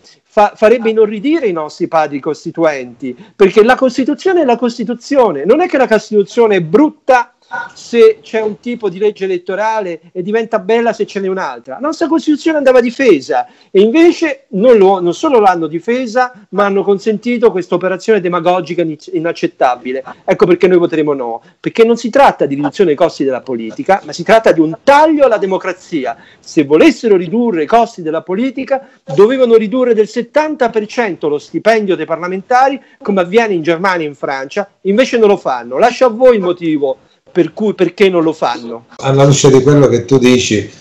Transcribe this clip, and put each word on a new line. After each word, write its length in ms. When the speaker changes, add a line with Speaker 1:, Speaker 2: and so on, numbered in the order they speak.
Speaker 1:
fa-, 320
farebbe 360
inorridire 580
i 40
nostri 360
padri 320
costituenti, 960
perché 300
la 100
Costituzione 680
è 20
la 120
Costituzione, 880
non 180
è 40
che 120
la 100
Costituzione 680
è 40
brutta 720
se 480
c'è 220
un 180
tipo 300
di 80
legge 260
elettorale 760
e 80
diventa 380
bella 340
se 140
ce 120
n'è 100
un'altra. 520
La 60
nostra 200
Costituzione 520
andava 240
difesa 640
e 100
invece 680
non 280
lo, 240
non 140
solo 260
l'hanno 260
difesa, 640
ma 160
hanno 160
consentito 680
questa 240
operazione 460
demagogica 600
in-, 160
inaccettabile. 920
Ecco 180
perché 220
noi 100
voteremo 380
no, 280
perché 260
non 120
si 140
tratta 340
di 100
riduzione 360
dei 80
costi 260
della 160
politica, 640
ma 80
si 120
tratta 280
di 80
un 240
taglio 400
alla 140
democrazia. 800
Se 260
volessero 520
ridurre 460
i 40
costi 360
della 180
politica, 680
dovevano 400
ridurre 400
del 120
settanta 640
per 160
cento 440
lo 100
stipendio 580
dei 80
parlamentari, 760
come 220
avviene 320
in 80
Germania 420
e 60
in 40
Francia, 560
invece 340
non 120
lo 100
fanno. 400
Lascio 260
a 60
voi 260
il 60
motivo 560
per 220
cui, 220
perché 340
non 140
lo 100
fanno. 540
Speaker 2:
Alla 260
luce 280
di 120
quello 240
che 200
tu 120
dici, 500